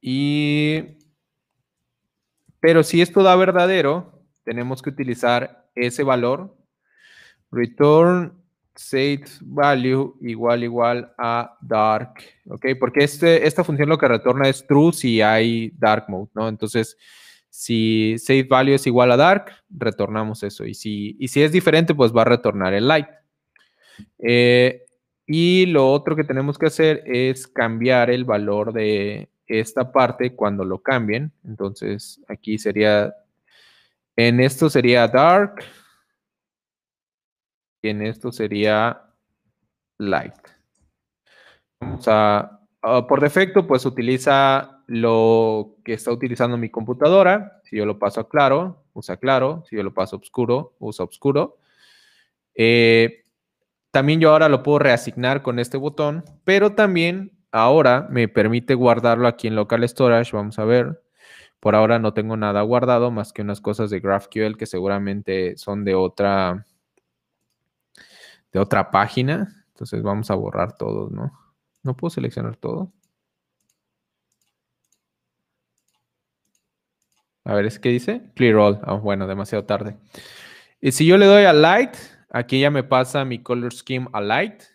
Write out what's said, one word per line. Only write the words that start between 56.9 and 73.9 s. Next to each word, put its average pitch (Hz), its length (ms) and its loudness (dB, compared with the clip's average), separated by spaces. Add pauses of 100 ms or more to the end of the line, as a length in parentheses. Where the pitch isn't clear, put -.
ahora 131 600 4
me 120 180 0
permite 117 460 0
guardarlo 120 520 2
aquí 117 220 -2
en 110 80 -4
local 117 320 -2
storage. 117 480 0
Vamos 104 220 -8
a 107 60 -4
ver. 123 380 0 (560)
Por 104 160 0
ahora 110 240 4
no 107 140 -2
tengo 110 240 -6
nada 104 260 -2
guardado 123 480 0
más 107 220 -8
que 107 100 -12
unas 101 180 -8
cosas 104 300 -6
de 95 100 -6
graph 98 260 -2
Q 110 160 -6
L 107 140 -4
que 110 100 -10
seguramente 98 880 -6
son 101 280 -10
de 98 100 -2
otra, 95 720 -2 (1900)
de 95 60 -4
otra 98 320 -2
página. 127 800 -2
Entonces 117 340 -12
vamos 107 280 -6
a 101 40 0
borrar 101 420 -6
todos, 52 340 -8
¿no? - 220 -10 (500)
¿No 127 140 -6
puedo 170 140 -8
seleccionar 120 460 -8
todo? - 360 -10 (4000)